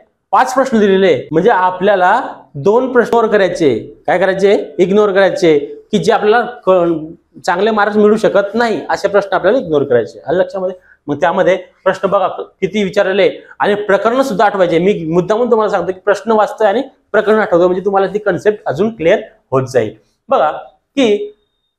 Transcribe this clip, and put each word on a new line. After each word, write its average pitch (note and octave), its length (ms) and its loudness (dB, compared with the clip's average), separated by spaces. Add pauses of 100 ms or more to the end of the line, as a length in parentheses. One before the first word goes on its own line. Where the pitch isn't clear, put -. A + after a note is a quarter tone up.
(320)
पाच B3+ 220 2
प्रश्न C4 260 0
दिलेले, F#3+ 520 2
म्हणजे E3+ 180 2
आपल्याला F#3 720 2 (340)
दोन A3+ 360 0
प्रश्न A#3 260 2
ignore A3 140 2
करायचे. E3+ 680 0 (100)
काय E3+ 120 0
करायचे? G3 580 0
Ignore G3+ 340 2
करायचे, F3 480 2 (320)
की G#3+ 60 0
जे F#3 140 0
आपल्याला G#3+ 340 2
क-, E3+ 640 0 (360)
चांगले F#3+ 260 0
marks G#3 260 0
मिळू G#3+ 180 4
शकत G3+ 400 0
नाही A3+ 340 -2
असे E3+ 180 -2
प्रश्न F#3+ 280 0
आपल्याला F#3 220 0
ignore D#3 260 -2
करायचे. A2+ 440 -2
आलं E3 120 -2
लक्षामध्ये? F#3 360 -4 (320)
मग C#3+ 80 -4
त्यामध्ये F3+ 420 0 (260)
प्रश्न F#3+ 260 -2
बघा F#3 180 0
किती - 560 -6
विचारलेले F#3+ 480 0 (280)
आणि G3+ 160 0
प्रकरण G#3 460 0
सुद्धा A3 240 0
आठवायचे. F3+ 340 2
मी E3+ 340 -2
मुद्दामून G#3+ 380 0
तुम्हाला A3 200 0
सांगतो F#3+ 200 -4
की F#3 80 -8
प्रश्न G#3 320 -2
वाचतोय G#3+ 360 0
आणि G#3+ 140 0 (300)
प्रकरण G#3+ 280 2
आठवतोय, F3+ 260 2
म्हणजे F#3 200 0
तुम्हाला G3 220 0
ती G3 120 -4
concept G#3 460 -2
अजून F#3 300 -4
clear F3 240 2 (320)
होत C3 160 0
जाईल. A2 280 -2 (340)
बघा F3 220 2 (440)
की C4 400 0 (440)